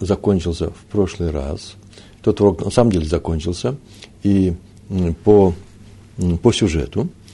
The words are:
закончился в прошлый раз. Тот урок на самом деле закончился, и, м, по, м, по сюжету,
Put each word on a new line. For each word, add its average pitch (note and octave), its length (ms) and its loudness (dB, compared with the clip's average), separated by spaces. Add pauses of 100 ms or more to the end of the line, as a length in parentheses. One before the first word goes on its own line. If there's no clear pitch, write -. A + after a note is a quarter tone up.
закончился F2+ 680 -2
в - 240 -14
прошлый F2+ 380 -2
раз. D2 460 -8 (440)
Тот G#2+ 220 0
урок G2+ 200 2
на - 80 -4
самом A#2+ 220 4
деле E2 140 0
закончился, E2+ 680 -4 (460)
и, F#2+ 300 2 (380)
м, F2+ 240 -2
по, G2 400 4 (640)
м, F2 180 0
по A#2 160 4
сюжету, E2 560 -2 (260)